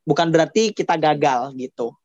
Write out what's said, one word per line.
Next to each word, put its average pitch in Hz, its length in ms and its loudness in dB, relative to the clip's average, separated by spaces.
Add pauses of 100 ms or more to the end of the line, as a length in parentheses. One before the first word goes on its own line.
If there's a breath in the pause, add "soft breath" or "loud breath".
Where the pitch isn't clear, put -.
Bukan 165 320 0
berarti 165 400 2
kita 170 240 -2
gagal 143 640 0
gitu. 120 320 -8 (120)